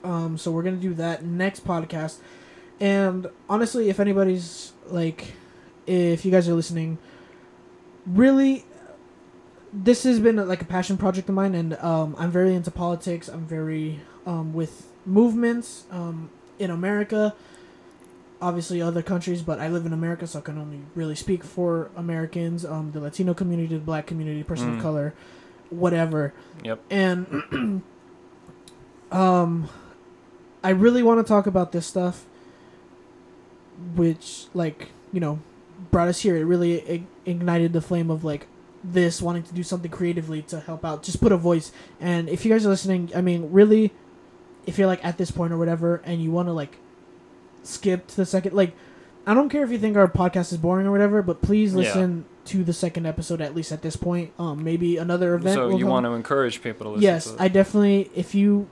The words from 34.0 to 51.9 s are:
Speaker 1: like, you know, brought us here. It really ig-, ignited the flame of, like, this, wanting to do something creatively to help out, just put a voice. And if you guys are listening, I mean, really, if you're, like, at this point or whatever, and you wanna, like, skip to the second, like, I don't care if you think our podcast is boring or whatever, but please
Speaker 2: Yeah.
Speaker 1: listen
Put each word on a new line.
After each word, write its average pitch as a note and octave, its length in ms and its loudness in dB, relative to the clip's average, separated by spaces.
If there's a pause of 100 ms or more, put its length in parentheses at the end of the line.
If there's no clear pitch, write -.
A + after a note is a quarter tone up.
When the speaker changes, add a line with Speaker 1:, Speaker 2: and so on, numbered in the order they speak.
Speaker 1:
like, E3 360 -4 (220)
you F#3 80 -2
know, D3+ 200 -2 (520)
brought E3+ 160 4
us F3 140 -2
here. F#3 160 2
It D#3 80 0
really F3 300 2 (120)
ig-, E3+ 200 -6 (180)
ignited E3+ 480 2
the E3 80 2
flame E3+ 280 -2
of, D#3 140 -2
like, D3 240 -6 (360)
this, F3 380 2
wanting E3+ 220 -2
to E3+ 100 -14
do F3 100 -4
something F3 280 -6
creatively E3 520 -4
to D#3+ 160 -10
help D#3 260 -10
out, D#3 180 -6
just - 180 -4
put A#3 100 6
a F#3 60 4
voice. E3+ 340 2 (280)
And E3+ 300 -2
if F3 160 -4
you A3 60 4
guys A3 140 4
are G3+ 40 4
listening, F#3 460 0
I F3+ 60 0
mean, F3 300 0
really, G#3+ 400 6 (760)
if F3+ 120 -6
you're, G3 100 4
like, F#3 160 -2
at E3+ 140 -4
this F3+ 140 -4
point E3+ 220 -4
or E3 40 -4
whatever, E3+ 480 0
and E3 160 -4
you D#3+ 100 -2
wanna, F3 220 -2
like, D3 240 -8 (840)
skip - 440 -4
to - 80 -14
the F#3+ 100 2
second, F#3 300 -2
like, F#3 180 4 (540)
I G#3 60 4
don't C#4 160 4
care C#4+ 140 0
if A#3 80 -2
you A#3 80 -2
think G#3 180 2
our G3 100 8
podcast F3+ 440 0
is F3 80 -4
boring F#3 260 2
or G3 60 2
whatever, G3+ 320 4
but F3 180 -2
please G#3+ 320 4
Speaker 2:
Yeah. F#3 60 2
Speaker 1:
listen F#3 460 2 (200)